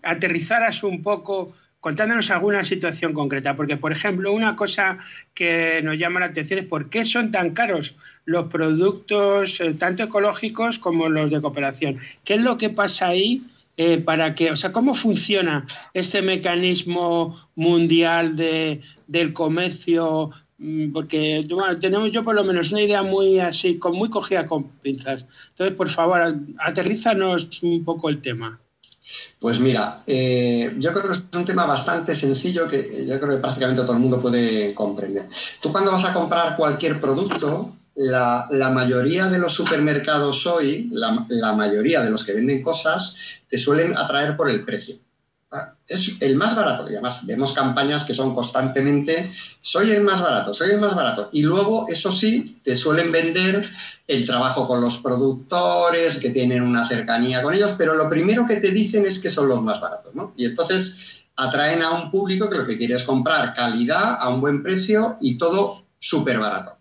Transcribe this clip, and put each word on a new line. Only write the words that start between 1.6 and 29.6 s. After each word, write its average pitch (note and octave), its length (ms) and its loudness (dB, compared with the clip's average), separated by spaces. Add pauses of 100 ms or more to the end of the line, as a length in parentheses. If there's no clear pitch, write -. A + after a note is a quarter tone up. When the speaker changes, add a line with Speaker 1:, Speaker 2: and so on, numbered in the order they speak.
Speaker 1:
contándonos G#3+ 500 -2
alguna G3 320 0
situación E3 500 -4
concreta. C#3 440 -2
Porque, D3 200 -2
por D#3 140 -4
ejemplo, F#3+ 420 -2
una G#3+ 220 0
cosa G3 440 -2 (360)
que E3 480 0
nos D#3 160 -2
llama F3 220 -2
la F3+ 60 -2
atención E3 340 -4
es F#3+ 40 -8
por D#3+ 240 -6
qué A3+ 160 -2
son A3+ 280 -2
tan F3 220 -2
caros F3+ 420 -2 (280)
los F3 220 0
productos, G3 1120 0
eh, E3 140 -2
tanto F3+ 300 -2
ecológicos A3 720 -2
como E3 300 0
los D#3 240 2
de D3+ 80 0
cooperación. C#3 560 -4 (260)
¿Qué G3+ 120 0
es G#3+ 60 4
lo A#3+ 160 2
que G#3+ 140 -2
pasa G3 380 0
ahí, G#3 340 0 (340)
eh, E3 220 4
para D#3+ 380 0
que, E3 160 2
o D#3+ 40 -2
sea, F#3 140 -2
cómo B3 240 2
funciona F#3 720 0 (260)
este F#3 300 -2
mecanismo F3 1300 0
mundial E3 800 4
de, D#3+ 440 -2 (280)
del D#3+ 240 0
comercio? E3 1000 0 (280)
Mm, D#3 340 -4
porque, D#3 580 -2
bueno, F3+ 300 0
tenemos G3+ 320 0
yo A3+ 100 0
por A3 140 0
lo G3+ 80 4
menos F3 260 0
una G#3+ 120 0
idea G3+ 200 2
muy F#3+ 380 4
así, F3 400 0
con, F3 160 -2
muy G#3+ 120 -2
cogida G3 380 -2
con D#3 220 -4
pinzas. C3 580 -8 (220)
Entonces, F#3+ 260 -2
por F#3+ 140 -2
favor, E3+ 340 2
a-, E3 140 0 (220)
aterrízanos F3+ 1040 0
un E3+ 200 2
poco E3 240 -2
el D3 120 -2
tema. A2+ 400 -8 (800)
Speaker 2:
Pues A#2+ 180 0
mira, B2 480 2